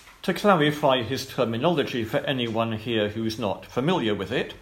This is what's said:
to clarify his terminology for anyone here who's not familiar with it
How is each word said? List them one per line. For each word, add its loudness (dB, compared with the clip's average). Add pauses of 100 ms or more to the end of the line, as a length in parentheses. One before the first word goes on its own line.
(220)
to 0
clarify 4
his -4
terminology 0
for -2
anyone -2
here 0
who's -4
not -4
familiar 0
with -6
it -4